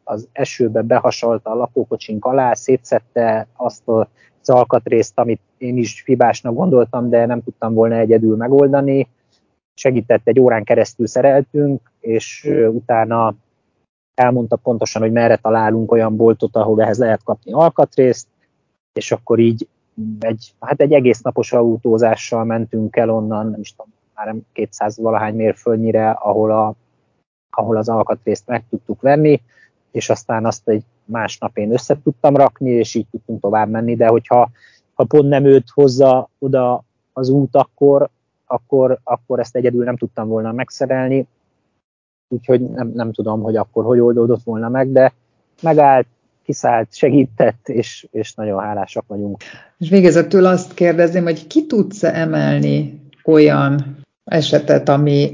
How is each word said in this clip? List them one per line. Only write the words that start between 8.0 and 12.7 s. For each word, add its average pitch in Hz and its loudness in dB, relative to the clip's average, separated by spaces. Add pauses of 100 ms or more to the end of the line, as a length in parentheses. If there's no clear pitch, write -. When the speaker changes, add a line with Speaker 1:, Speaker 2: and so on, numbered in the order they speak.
Speaker 1:
megoldani. 139 2 (640)
Segített, 117 0
egy 131 4
órán 117 4
keresztül 113 0
szereltünk, 139 0
és, - -6
ö, 117 0
utána 113 -2 (800)